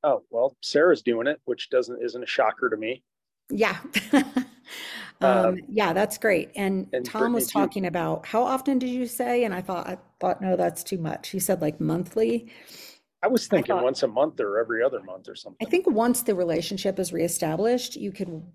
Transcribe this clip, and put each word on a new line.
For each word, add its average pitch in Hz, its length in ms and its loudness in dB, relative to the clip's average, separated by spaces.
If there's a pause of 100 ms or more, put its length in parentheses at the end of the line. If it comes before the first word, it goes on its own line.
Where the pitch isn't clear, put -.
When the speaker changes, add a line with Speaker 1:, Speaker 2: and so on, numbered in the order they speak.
Speaker 1:
"Oh, 139 280 2
well, 123 320 0
Sarah's 151 380 4
doing 117 280 0
it," 147 160 -2
which - 260 -4
doesn't, 123 320 0
isn't 120 220 -6
a - 20 -12
shocker 120 420 2
to 110 80 0
me. 110 280 -6 (460)
Speaker 2:
Yeah. 202 280 0 (340)
<laughs> 254 320 2 (800)
Um, - 240 6
Speaker 1:
Um, 185 120 2 (120)
Speaker 2:
yeah, 202 240 2
that's 202 240 0
great. 190 380 2
And 190 360 -2
Speaker 1:
and 127 140 -4
Speaker 2:
Tom 233 260 0
was 233 120 0
Speaker 1:
Brittany, - 80 -8
do - 60 0
you 196 80 4
Speaker 2:
talking 190 200 -4
about, 165 400 -2
how 220 160 2
often 262 360 0
did 254 120 -2
you 247 160 -4
say? 240 380 0
And 202 100 -2
I 185 80 -6
thought, 185 240 -4
I 185 100 -8 (240)
thought, - 220 0
"No, 190 140 2
that's 175 280 0
too 190 140 -4
much." 156 320 -6
He 196 80 -4
said, 185 240 0
like, 151 180 -2
monthly. 220 720 0 (720)
Speaker 1:
I - 60 2
was 254 180 2
Speaker 2:
I 202 100 2
Speaker 1:
thinking 170 200 2
Speaker 2:
thought 165 80 0
Speaker 1:
once 131 180 2
a 131 60 2
month 135 320 0
or 104 180 0
every 113 240 0
other 127 200 0
month 92 260 -14
or - 60 -14
something. - 320 -12
Speaker 2:
I - 40 -4
think 359 180 2
once 240 340 2
the 208 120 2
relationship 180 640 -2
is 175 160 -2
reestablished, 170 840 0
you 202 160 -8
could 170 300 -8 (120)